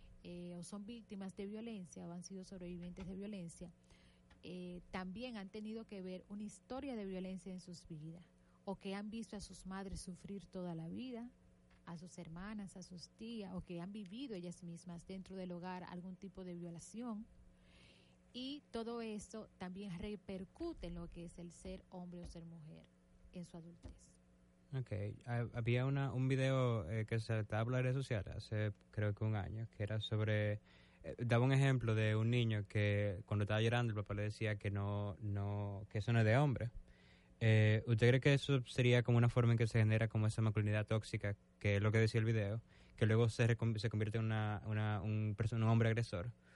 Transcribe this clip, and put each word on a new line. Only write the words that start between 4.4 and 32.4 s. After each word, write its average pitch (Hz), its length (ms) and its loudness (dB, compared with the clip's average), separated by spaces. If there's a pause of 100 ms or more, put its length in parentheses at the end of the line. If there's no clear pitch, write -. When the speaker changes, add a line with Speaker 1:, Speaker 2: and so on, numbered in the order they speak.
Speaker 1:
eh, 180 360 -10 (120)
también 202 440 -8
han 196 140 -10
tenido 220 340 -8
que 202 160 -12
ver 185 280 -8
una 208 160 -10
historia 262 500 -8
de 214 100 -4
violencia 190 480 -6
en 185 80 -8
sus - 260 -14
vidas, 165 380 -12 (400)
o 190 120 -4
que 190 180 -6
han 208 160 -6
visto 220 260 -8
a 196 40 -8
sus - 260 -14
madres 190 340 -8
sufrir 190 460 -12
toda 180 300 -6
la 160 120 -6
vida, 233 400 -8 (580)
a 170 100 -10
sus 165 220 -14
hermanas, 185 580 -10
a 180 60 -12
sus 175 340 -14
tías, 220 380 -8
o 180 80 -6
que 170 180 -6
han 185 120 -8
vivido 214 440 -8
ellas 175 260 -8
mismas 170 440 -10
dentro 190 300 -10
del 185 160 -6
hogar 180 320 -8
algún 180 320 -10
tipo 185 280 -12
de 180 100 -8
violación. 202 720 -8 (1080)
Y 269 360 -8
todo 233 300 -6
eso 220 560 -8
también 185 420 -8
repercute 202 880 -8
en 175 80 -8
lo 170 120 -8
que 170 160 -12
es 175 140 -14
el 175 120 -12
ser 185 380 -12
hombre 175 340 -12
o 170 60 -10
ser 170 160 -14
mujer 165 400 -16 (480)
en 175 140 -10
su 175 100 -16
adultez. 170 400 -14 (800)
Speaker 2:
Ok, 127 180 -4 (320)
ha-, 120 300 -2
había 120 320 2
una, 139 260 0
un 131 160 2
video, 131 640 4
eh, 110 160 0
que 113 140 0
se 110 200 0
estaba 110 240 0
por 120 80 -2
las 127 100 2
redes 127 140 2
sociales 113 400 -2
hace, 107 380 -2 (160)
creo 107 240 0
que 110 100 -2
un 110 100 2
año, 101 360 -4
que - 120 -6
era 107 200 0
sobre, 107 580 2 (440)
eh, - 120 -8
daba 117 260 4
un 131 100 4
ejemplo 131 420 4
de 107 220 4
un 113 140 2
niño 113 380 2